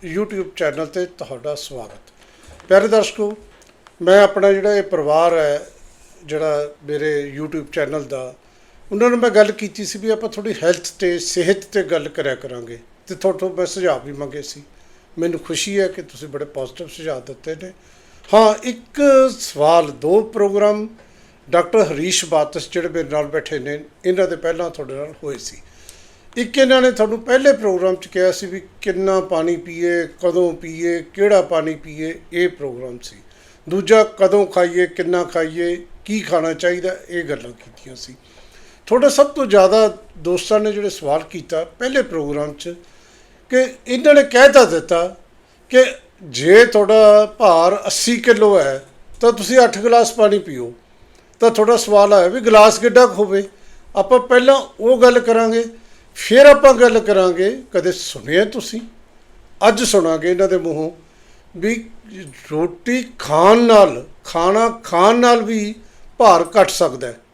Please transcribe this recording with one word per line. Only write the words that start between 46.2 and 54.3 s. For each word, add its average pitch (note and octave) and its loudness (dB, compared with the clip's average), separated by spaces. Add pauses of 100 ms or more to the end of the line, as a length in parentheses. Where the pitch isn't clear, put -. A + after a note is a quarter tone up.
ਜੇ E3 4
ਤੁਹਾਡਾ G#3+ 4
ਭਾਰ F#3 2
ਅੱਸੀ A#3 -4
ਕਿਲੋ G#3+ 4
ਹੈ C3+ -2 (360)
ਤਾਂ A#3 4
ਤੁਸੀਂ A3+ 0
ਅੱਠ A#3+ -2
ਗਲਾਸ A#3 2
ਪਾਣੀ G#3 2
ਪੀਓ। B2+ -10 (680)
ਤਾਂ A3+ 4
ਤੁਹਾਡਾ A3+ 2
ਸਵਾਲ G#3 4
ਆਇਆ F3+ 4
ਵੀ A3+ -4
ਗਲਾਸ G#3+ 6
ਕਿੱਡਾ A#3+ 6
ਕੁ G#3 0
ਹੋਵੇ। G3 -2 (520)
ਆਪਾਂ G3+ 2
ਪਹਿਲਾਂ B3+ 2 (180)